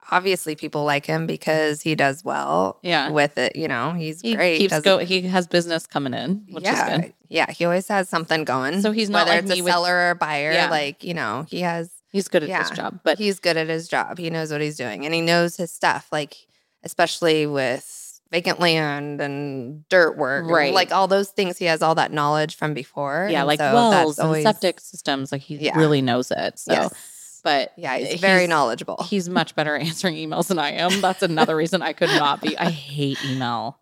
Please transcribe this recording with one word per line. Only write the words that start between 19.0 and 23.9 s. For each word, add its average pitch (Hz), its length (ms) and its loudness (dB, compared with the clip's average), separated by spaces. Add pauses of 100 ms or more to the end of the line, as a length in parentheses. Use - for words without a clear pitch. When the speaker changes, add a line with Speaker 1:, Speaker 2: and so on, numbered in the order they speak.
Speaker 1:
and 143 680 -6
dirt 180 280 6
work 139 260 0
and, 165 100 -2
Speaker 2:
Right. 147 200 4
Speaker 1:
like, 185 180 2
all 190 160 4
those 196 220 2
things. 185 280 -2
He 185 80 -4
has 160 160 2
all 160 140 4
that 156 160 0
knowledge 151 440 0
from 151 180 -4
before. 143 580 -4
Speaker 2:
Yeah, 151 80 2
Speaker 1:
And 139 80 0
Speaker 2:
like 147 120 2
Speaker 1:
so 143 140 2
Speaker 2:
wells 233 200 6